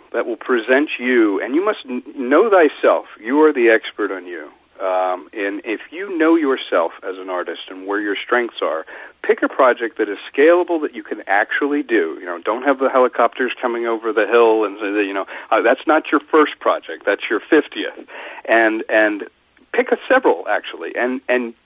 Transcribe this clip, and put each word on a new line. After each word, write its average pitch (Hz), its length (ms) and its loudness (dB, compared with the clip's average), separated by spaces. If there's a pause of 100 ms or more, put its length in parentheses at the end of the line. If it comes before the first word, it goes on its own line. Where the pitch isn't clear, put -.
(140)
that 113 120 -2
will 113 120 -6
present 131 600 0
you, 120 440 2
and 113 120 -4
you 170 100 0
must 208 220 -4
n-, 123 160 -8 (140)
know 147 340 2
thyself. 139 560 4 (140)
You 135 240 2
are 156 100 6
the 120 160 4
expert 107 420 0
on 92 140 -10
you. 82 240 -14 (300)
Um, 92 540 -2
and 101 320 -6
if 107 260 -8
you 185 260 -8
know 160 180 4
yourself 123 580 0 (100)
as 95 140 -10
an 95 120 -12
artist 87 400 -6
and 92 180 -14
where 101 120 -2
your 104 160 -4
strengths 120 460 -4
are, 80 240 -4 (380)
pick 226 180 0
a 302 80 0
project 117 480 2
that 107 100 0
is 101 120 -6 (120)
scalable 170 520 4
that - 100 -6
you 104 100 -12
can 107 220 -12
actually 139 560 0
do. 98 380 -2
You 90 60 -14
know, 87 140 -8
don't 110 240 -4
have 139 140 0
the 131 100 0
helicopters 123 720 0
coming 117 280 -4
over 113 260 -2
the 104 140 2
hill 113 380 6
and 98 120 -6
say 104 140 -4
that, 104 140 0
you 95 80 -4
know, 95 120 -4 (240)
uh, 113 120 2
that's 120 260 2
not 156 240 0
your 151 100 4
first - 380 2
project, 82 460 -4
that's - 220 0
your 107 120 0
fiftieth. - 680 -2 (380)
And, 113 420 2
and 107 400 2 (460)
pick 254 180 0
a 226 60 2 (100)
several, 165 400 2
actually, 85 480 -4
and, 127 320 -4
and 123 260 -2 (120)